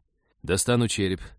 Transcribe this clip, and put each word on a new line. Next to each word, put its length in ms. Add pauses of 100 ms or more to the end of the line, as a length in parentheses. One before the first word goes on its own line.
(440)
«Достану 440
череп, 340 (180)